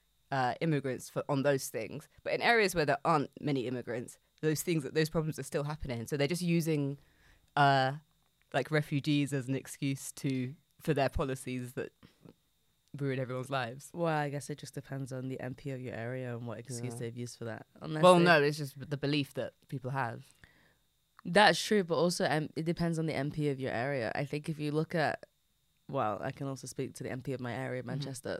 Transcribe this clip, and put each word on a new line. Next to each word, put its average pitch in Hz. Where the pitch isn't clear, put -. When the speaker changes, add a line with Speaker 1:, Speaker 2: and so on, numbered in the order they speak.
Speaker 1:
uh, 127
immigrants 139
for, -
on 139
those 139
things. 117
But -
in -
areas 208
where 165
there 143
aren't 151
many 135
immigrants, 120
those 156
things, 160
those 156
problems 156
are 135
still 143
happening. 135
So 151
they're 139
just 170
using, 156
uh, 139
like, 135
refugees 143
as 131
an 135
excuse -
to, 131
for 160
their 135
policies 127
that -
ruin 135
everyone's 127
lives. 131
Speaker 2:
Well, 170
I 147
guess 139
it 147
just -
depends 135
on 131
the 131
M 127
P 139
of 127
your 127
area 123
and 120
what 110
excuse 120
Speaker 1:
Yeah. 117
Speaker 2:
they've 120
used 120
for -
that. 110
Unless 156
Speaker 1:
Well, 180
Speaker 2:
they 175
Speaker 1:
no, 170
it's 147
just 135
the 143
belief 143
that 117
people 127
have. 123
Speaker 2:
That's 175
true, 208
but 165
also, 175
um, 151
it 160
depends 170
on 160
the 151
M 143
P 151
of 135
your 131
area. 123
I -
think 147
if 156
you 151
look 156
at, 151
well, 110
I 135
can 139
also 135
speak -
to -
the 117
M 127
P 135
of 123
my 120
area, 127
Speaker 1:
Mm-hmm. -
Speaker 2:
Manchester. 135